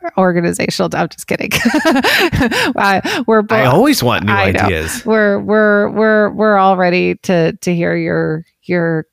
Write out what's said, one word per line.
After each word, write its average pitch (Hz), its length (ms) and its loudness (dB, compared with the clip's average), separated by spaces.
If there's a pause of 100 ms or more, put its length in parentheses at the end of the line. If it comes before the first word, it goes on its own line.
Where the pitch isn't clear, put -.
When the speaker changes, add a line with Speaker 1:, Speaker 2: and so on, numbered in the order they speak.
(180)
Speaker 1:
organizational, 175 760 0
I'm 165 160 -2
just - 180 -18
kidding. - 280 -4
<laughs> - 60 -2 (1120)
Uh, 202 520 -2
we're 220 140 4
bo- 214 140 -2
Speaker 2:
I 220 100 2
always 202 380 2
want 110 220 0
new 104 80 0
Speaker 1:
I 139 180 0
know. - 100 0
Speaker 2:
ideas. 160 440 -4
Speaker 1:
We're, 208 340 2
we're, 208 500 2
we're, 214 420 2
we're 208 260 2
all 190 200 4
ready 180 460 0
to, 170 300 0
to 180 220 -4
hear 170 200 -2
your, 165 500 -2 (180)
your 165 500 -2